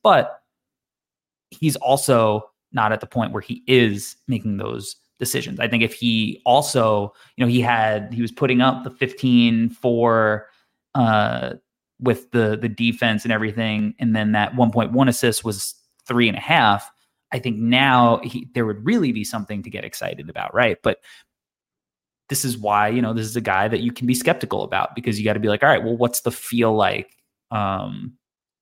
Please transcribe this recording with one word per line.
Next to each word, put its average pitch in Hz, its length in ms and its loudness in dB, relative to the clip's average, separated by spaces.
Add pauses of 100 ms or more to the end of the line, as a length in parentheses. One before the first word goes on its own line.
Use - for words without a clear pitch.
but 175 400 4 (1080)
he's 151 240 0
also 117 760 2 (220)
not 110 200 2
at 107 80 0
the - 80 -12
point - 240 -4
where 107 100 -6
he - 260 -12
is 113 480 2 (120)
making 107 300 -4
those 104 380 -8 (220)
decisions. - 420 -6
I 117 80 0
think 113 160 0
if 113 100 -2
he 113 520 -2
also, 117 680 2 (220)
you 127 80 -2
know, 120 60 4
he 123 120 4
had, 110 520 0
he 117 80 -6
was 113 100 -4
putting 127 300 0
up 127 220 0
the - 80 -12
fifteen 120 800 2
for, 113 800 0 (460)
uh, 104 600 0 (460)
with 123 320 -2
the, 110 260 2
the 113 120 -4
defense 113 560 -2
and 117 60 -2
everything. 107 680 -2
And 113 160 0
then 107 180 0
that 104 220 0
one 120 160 4
point 117 200 0
one 127 180 4
assist 120 340 0
was 101 300 -6 (340)
three 120 200 2
and 101 100 -2
a 101 40 -8
half. 113 480 2 (420)
I 131 80 -8
think 113 180 -6
now 120 640 4
he, 117 300 -12
there 120 120 0
would 107 200 -6
really 180 260 2
be 107 120 -6
something 104 400 -8
to - 60 -14
get 98 140 -12
excited - 460 -10
about, - 240 -10
right? 117 280 2
But - 180 -2 (1300)
this 139 160 -4
is 120 120 -2
why, 104 320 2
you 120 120 0
know, 110 120 -2
this 113 120 -2
is 107 100 -10
a 120 60 -2
guy 98 260 0
that 113 140 0
you - 100 -2
can - 140 -6
be 123 80 2
skeptical 123 500 -2
about, - 320 -4
because 110 240 -4
you 107 60 -4
gotta 107 140 0
be 107 100 0
like, 107 140 2
"All 143 60 6
right, 117 140 4
well, 117 140 -2
what's 120 240 0
the 117 100 -2
feel 113 440 0
like, 98 420 -2 (320)
um, 98 640 -6 (480)